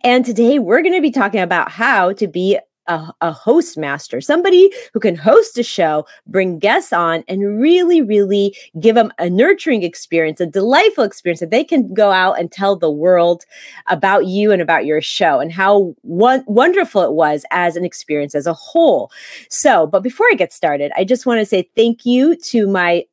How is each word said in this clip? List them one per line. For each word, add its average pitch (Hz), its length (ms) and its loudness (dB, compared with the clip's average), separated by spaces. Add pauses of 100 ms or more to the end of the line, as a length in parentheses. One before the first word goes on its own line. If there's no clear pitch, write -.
And 247 220 2
today 233 340 2
we're 220 220 2
gonna 359 180 0
be 294 120 0
talking 208 280 -2
about 180 320 -2
how 208 420 0
to 202 140 -4
be 180 320 -2 (280)
a, 160 340 -8
a 165 100 -2
host 285 460 0
master, 151 420 -8
somebody 359 500 4 (240)
who 220 60 -4
can 185 160 0
host 220 440 2
a 240 40 -2
show, 156 440 -2 (180)
bring 185 320 -2
guests 226 340 0
on, 165 360 -2
and 202 340 -4
really, 339 400 2
really 202 560 0 (220)
give 220 160 4
them 233 240 2
a 175 100 -2
nurturing 233 540 2
experience, 165 580 -4
a 175 60 -2
delightful 262 560 0
experience - 360 -4
that 170 120 -6
they 262 120 2
can 233 300 -2
go 202 180 2
out 185 280 0
and 170 120 -6
tell 196 240 -2
the 165 140 -2
world 170 560 2 (420)
about 190 380 2
you 202 260 0
and 185 100 2
about 151 260 0
your 151 140 0
show 151 380 0
and 165 140 -6
how 190 480 2
won-, 247 460 0
wonderful 247 560 2
it 139 100 -2
was 151 380 0
as 175 240 -2
an 180 100 -4
experience 147 480 -6
as 147 140 -4
a 165 60 -4
whole. 226 580 0 (380)
So, 202 360 2
but 185 160 -2
before 254 300 -4
I - 40 2
get 175 160 -4
started, 147 460 -4
I 190 80 -2
just 247 220 -2
wanna 226 180 0
say 185 300 -4
thank 233 300 0
you 254 320 2
to 214 300 -2
my 175 460 0